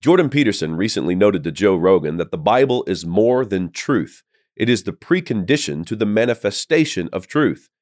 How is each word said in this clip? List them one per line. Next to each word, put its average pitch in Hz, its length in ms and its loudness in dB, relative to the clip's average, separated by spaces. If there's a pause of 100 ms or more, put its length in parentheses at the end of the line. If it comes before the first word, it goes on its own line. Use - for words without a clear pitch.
Jordan 165 300 4
Peterson 107 440 0
recently 90 400 -2
noted 95 300 2
to 82 80 -6
Joe 95 240 2
Rogan 82 400 2
that 85 140 -4
the - 80 -8
Bible 123 480 2
is 82 200 -6
more 113 380 2
than 92 260 -4
truth. - 520 -4 (340)
It 113 120 0
is 117 160 2
the 98 80 -6
precondition 120 920 -2
to 113 100 -6
the 107 100 -2
manifestation 110 1040 -2
of 92 140 -8
truth. - 420 -2 (140)